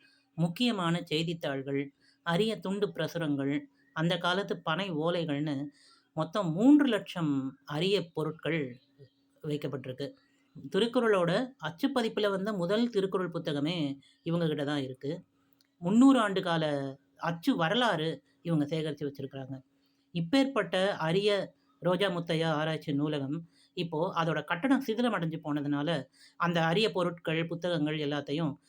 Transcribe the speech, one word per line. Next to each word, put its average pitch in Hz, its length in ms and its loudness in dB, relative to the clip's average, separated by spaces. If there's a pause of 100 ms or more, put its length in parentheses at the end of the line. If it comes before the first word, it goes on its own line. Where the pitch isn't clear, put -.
(380)
முக்கியமான 170 560 0 (100)
செய்தித்தாள்கள், 143 760 -2 (440)
அரிய 202 340 2
துண்டு 196 320 -2
பிரசுரங்கள், 147 640 -2 (420)
அந்த 165 220 2
காலத்து 180 400 0
பனை 180 340 -2
ஓலைகள்னு 151 640 -2 (600)
மொத்தம் 165 360 -2
மூன்று 277 340 8
லட்சம் 185 480 0 (300)
அரிய 175 320 0 (160)
பொருட்கள் 156 480 -4 (840)
வைக்கப்பட்டிருக்கு. 139 600 -6 (640)
திருக்குறளோட 214 600 2 (300)
அச்சுப்பதிப்புல 214 720 0
வந்த 196 220 -2
முதல் 208 380 0
திருக்குறள் 190 440 -2
புத்தகமே 160 420 -2 (460)
இவங்க 165 240 0
கிட்ட 147 180 0
தான் 143 180 -2
இருக்கு. 135 300 -6 (720)
முந்நூறு 240 380 8
ஆண்டு 196 220 2
கால 165 220 2 (520)
அச்சு 165 400 -2
வரலாறு 170 540 2 (320)
இவங்க 165 240 2
சேகரித்து 156 400 -4
வச்சிருக்கிறாங்க. 135 500 -8 (580)
இப்பேற்பட்ட 202 600 2 (200)
அரிய 185 340 2 (520)
ரோஜா 185 260 2
முத்தையா 165 400 0
ஆராய்ச்சி 156 440 -2
நூலகம் 147 460 -2 (380)
இப்போ 170 220 -4 (160)
அதோட 160 300 0
கட்டடம் 254 400 2
சிதிலமடைஞ்சு 202 540 0
போனதுனால, 143 500 -2 (520)
அந்த 170 240 0
அரிய 190 280 2
பொருட்கள், 170 540 -2
புத்தகங்கள் 165 520 -2
எல்லாத்தையும் 143 540 -2 (160)